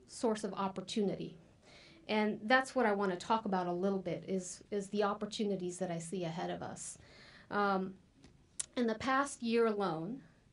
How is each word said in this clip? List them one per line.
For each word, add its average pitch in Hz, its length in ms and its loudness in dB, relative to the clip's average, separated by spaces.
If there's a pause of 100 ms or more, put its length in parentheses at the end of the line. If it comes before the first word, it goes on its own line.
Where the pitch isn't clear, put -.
source 220 380 -2
of 190 100 -4
opportunity. 190 800 -2 (720)
And 214 360 0
that's 262 320 4
what 240 100 6
I 214 60 4
want 202 180 2
to 180 60 0
talk 220 300 0
about 185 200 0
a 175 60 0
little 190 260 2
bit, 170 300 -4
is, 185 420 -4
is 202 180 -2
the 208 140 0
opportunities 202 760 -2
that 180 120 -2
I 170 80 -4
see 180 240 -6
ahead 175 280 -4
of 175 120 -6
us. - 360 -10 (520)
Um, 190 440 0 (800)
in 247 100 2
the 220 80 2
past 262 480 2
year 233 240 6
alone, 196 540 0 (320)